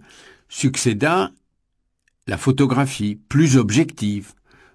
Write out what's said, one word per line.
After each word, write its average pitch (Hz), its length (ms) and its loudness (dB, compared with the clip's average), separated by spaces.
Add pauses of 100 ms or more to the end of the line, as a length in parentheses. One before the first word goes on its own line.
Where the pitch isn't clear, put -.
(480)
succéda 135 840 -2 (960)
la 92 100 -4
photographie, 131 800 0 (100)
plus 139 280 4
objective, 104 760 -2 (400)